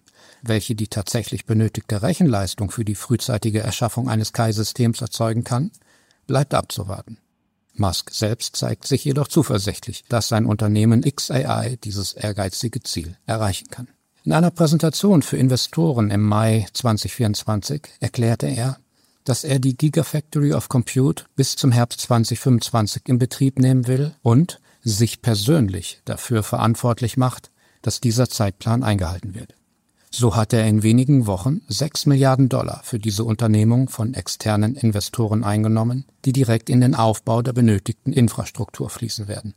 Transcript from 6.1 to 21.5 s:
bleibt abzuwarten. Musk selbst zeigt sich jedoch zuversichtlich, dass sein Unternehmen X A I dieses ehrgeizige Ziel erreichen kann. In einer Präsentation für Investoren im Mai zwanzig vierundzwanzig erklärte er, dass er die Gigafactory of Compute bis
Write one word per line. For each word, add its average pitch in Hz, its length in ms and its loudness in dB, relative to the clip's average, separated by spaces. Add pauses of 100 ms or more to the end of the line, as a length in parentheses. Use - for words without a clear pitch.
bleibt - 280 0
abzuwarten. - 640 -6 (600)
Musk - 360 -2
selbst - 420 -4
zeigt 120 300 -6
sich - 180 -2
jedoch 139 240 -2
zuversichtlich, 104 800 -2
dass 117 200 0
sein 113 180 0
Unternehmen 107 560 4
X - 280 -4
A 113 340 -2
I 120 120 -6
dieses 101 380 -8
ehrgeizige 104 680 -6
Ziel 85 460 -8
erreichen 110 440 -4
kann. 127 180 -14 (360)
In 156 80 0
einer 165 180 4
Präsentation 165 720 4
für - 160 -2
Investoren 127 720 2
im 104 120 2
Mai 110 500 2
zwanzig 107 400 -2
vierundzwanzig 110 680 -2 (180)
erklärte 117 460 0
er, 131 320 -4 (460)
dass 127 200 -2
er 135 140 0
die 127 180 0
Gigafactory 147 800 0
of - 160 -4
Compute 131 540 0 (100)
bis - 220 -2